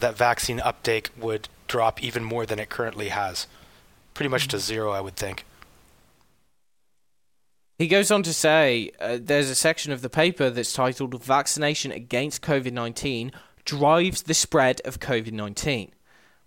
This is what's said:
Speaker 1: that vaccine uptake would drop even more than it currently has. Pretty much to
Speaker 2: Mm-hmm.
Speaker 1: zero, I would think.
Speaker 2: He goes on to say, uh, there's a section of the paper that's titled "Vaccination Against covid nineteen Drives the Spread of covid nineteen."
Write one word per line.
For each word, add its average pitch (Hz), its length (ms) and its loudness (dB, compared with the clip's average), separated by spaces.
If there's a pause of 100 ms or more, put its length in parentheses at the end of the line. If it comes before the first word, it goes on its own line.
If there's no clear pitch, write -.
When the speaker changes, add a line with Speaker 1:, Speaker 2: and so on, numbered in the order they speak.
Speaker 1:
that 117 160 0
vaccine 120 420 2
uptake 113 580 -2
would 113 300 -4 (200)
drop 113 360 0
even 120 200 -4
more 113 220 -4
than 107 140 -4
it 104 100 -8
currently 107 400 -6
has. 95 380 -4 (680)
Pretty 143 160 -4
much 131 200 0
to - 80 -2
Speaker 2:
Mm-hmm. 98 60 -4
Speaker 1:
zero, 110 280 -2
I 98 100 -2
would 95 140 -10
think. 95 300 -8 (2250)
Speaker 2:
He 165 80 2
goes 196 240 4
on 202 120 4
to 160 100 -2
say, 147 680 4
uh, 117 200 -4
there's 139 300 2
a 131 60 -4
section 151 380 0
of 127 80 -6
the 127 80 -6
paper 160 400 2
that's 120 240 -4
titled 131 500 -2
"Vaccination 143 680 0
Against 123 520 -4
covid 131 300 0
nineteen 117 580 -6 (340)
Drives 156 580 4
the 156 120 -2
Spread 131 500 4
of 127 140 -8
covid 113 320 -2
nineteen." 107 600 -6 (540)